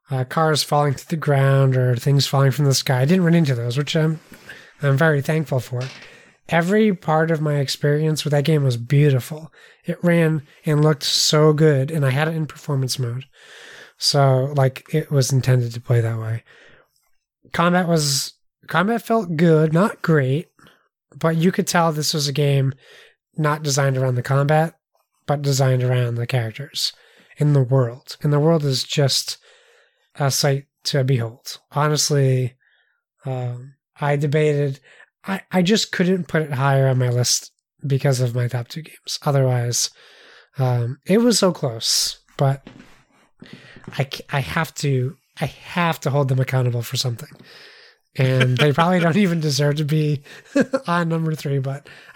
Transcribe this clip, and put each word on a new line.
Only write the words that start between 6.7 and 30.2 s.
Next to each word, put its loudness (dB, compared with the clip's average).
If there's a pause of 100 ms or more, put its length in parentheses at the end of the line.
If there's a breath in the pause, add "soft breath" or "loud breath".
part 0
of -2
my 0
experience -2
with -4
that 2
game 2
was 0
beautiful. 0 (320 loud breath)
It -8
ran 2 (220 soft breath)
and 2
looked 2
so 2
good, 2
and -2
I 2
had 0
it -4
in -4
performance -4
mode. -6 (720 loud breath)
So, 2
like, -2
it -2
was 2
intended 2
to -12
play 0
that -2
way. -6 (1080 soft breath)
Combat 0
was, -2 (340)
combat 0
felt -2
good, 4
not 0
great, 0 (640 soft breath)
but -2
you 2
could -2
tell 2
this -4
was -2
a -4
game 2 (640 loud breath)
not -2
designed 0
around 0
the -2
combat, 0 (520)
but -2
designed 2
around 0
the -4
characters -6 (420 soft breath)
in 2
the 4
world. -2
And 0
the 2
world 2
is -2
just -2 (800 soft breath)
a -2